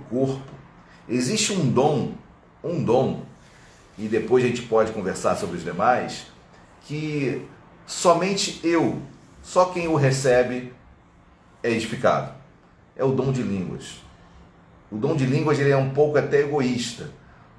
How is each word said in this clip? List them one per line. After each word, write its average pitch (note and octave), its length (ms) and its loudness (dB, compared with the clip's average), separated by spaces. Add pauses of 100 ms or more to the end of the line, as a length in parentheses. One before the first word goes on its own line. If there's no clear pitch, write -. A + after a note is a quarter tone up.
corpo. C3+ 420 -2 (560)
Existe C3 460 -2
um D#3+ 160 0
dom, B2+ 440 2 (480)
um D#3+ 220 -4
dom, - 400 0 (760)
e G#2+ 100 -8
depois A2 360 2
a B2 40 2
gente - 160 -2
pode A2 280 2
conversar F#2 460 -2
sobre F2 200 -6
os E2 60 -10
demais, G2 640 -2 (540)
que D3+ 640 -4 (400)
somente F3+ 800 2
eu, D#3 380 2 (400)
só F3+ 240 4
quem F3 220 -4
o D#3+ 80 2
recebe B2+ 800 2 (880)
é A#2+ 80 -2
edificado. - 600 0 (640)
É - 80 -2
o C3+ 80 2
dom C3 200 0
de C3 100 -2
línguas. G2 600 -6 (880)
O G#2+ 60 -8
dom C#3 180 0
de C3+ 100 2
línguas, C#3+ 340 2
ele C#3 120 4
é C3+ 60 6
um C3+ 120 0
pouco D3 280 2
até C#3+ 240 2
egoísta, B2+ 680 -2 (500)